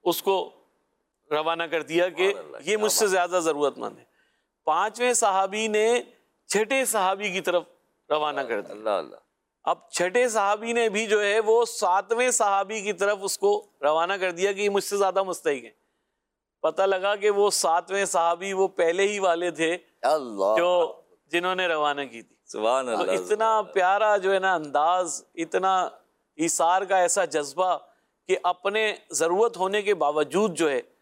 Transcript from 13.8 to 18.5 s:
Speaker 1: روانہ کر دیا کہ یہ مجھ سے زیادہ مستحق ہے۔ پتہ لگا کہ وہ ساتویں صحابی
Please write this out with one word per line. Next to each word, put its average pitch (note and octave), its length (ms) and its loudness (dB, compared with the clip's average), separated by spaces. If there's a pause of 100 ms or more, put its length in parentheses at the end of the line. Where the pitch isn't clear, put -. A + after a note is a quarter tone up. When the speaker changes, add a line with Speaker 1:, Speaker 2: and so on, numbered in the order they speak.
Speaker 1:
روانہ D#3+ 320 2
کر F#3 180 -2
دیا F#3 200 -2
کہ G3 100 -4
یہ G#3 80 2
مجھ G3 140 0
سے G3+ 140 -4
زیادہ F#3+ 260 2
مستحق D#3 420 -4
ہے۔ A2 40 -20 (920)
پتہ D#3+ 200 -2
لگا G3 340 0
کہ G#3 140 2
وہ G3+ 200 4
ساتویں F#3 560 0
صحابی F3 480 0